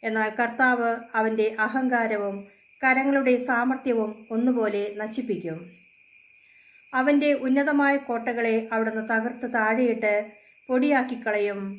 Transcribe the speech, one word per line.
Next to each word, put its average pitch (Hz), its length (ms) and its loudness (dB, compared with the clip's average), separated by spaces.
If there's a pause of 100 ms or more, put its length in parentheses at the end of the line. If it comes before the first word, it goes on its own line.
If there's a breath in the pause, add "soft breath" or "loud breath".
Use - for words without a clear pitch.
എന്നാൽ 220 280 0
കർത്താവ് 240 600 2 (240)
അവൻ്റെ 220 340 2 (100)
അഹങ്കാരവും 220 800 0 (440 loud breath)
കരങ്ങളുടെ 262 560 4
സാമർത്ഥ്യവും 247 760 0 (200)
ഒന്നുപോലെ 220 520 2 (140)
നശിപ്പിക്കും. 208 640 -6 (1300 loud breath)
അവൻ്റെ 285 400 2
ഉന്നതമായ 277 640 2
കോട്ടകളെ 233 600 -2 (160)
അവിടുന്ന് 220 300 -2
തകർത്ത് 233 520 -2
താഴെയിട്ട് 226 600 2 (540 loud breath)
പൊടിയാക്കിക്കളയും. 247 920 0 (180)